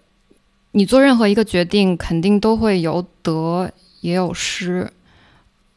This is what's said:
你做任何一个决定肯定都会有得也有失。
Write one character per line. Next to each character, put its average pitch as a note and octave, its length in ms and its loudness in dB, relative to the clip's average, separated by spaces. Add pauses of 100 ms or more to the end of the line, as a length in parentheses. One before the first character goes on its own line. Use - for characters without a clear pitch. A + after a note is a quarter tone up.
(720)
你 G3 120 4
做 B3+ 160 4
任 C4+ 160 6
何 A3+ 120 2
一 G3+ 60 2
个 A3 100 2
决 F3+ 200 0
定 F#3+ 320 0
肯 E3 240 -4
定 G3+ 200 2
都 A3 160 0
会 G#3+ 240 0
有 E3 240 -2 (180)
得 E3 480 -4 (300)
也 F3 140 -4
有 F3 200 -2
失。 - 560 -6 (880)